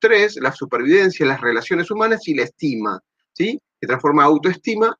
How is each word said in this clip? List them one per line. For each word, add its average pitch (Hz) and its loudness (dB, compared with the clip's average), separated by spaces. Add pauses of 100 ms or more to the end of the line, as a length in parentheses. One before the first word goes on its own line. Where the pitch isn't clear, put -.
tres, 214 2
la 131 -2
supervivencia, 151 0
las 131 0
relaciones 123 -2
humanas 220 -2
y 160 -2
la 135 -2
estima, 107 -4 (320)
¿sí? 220 -4 (200)
Que 135 -8
transforma 143 2
autoestima 185 0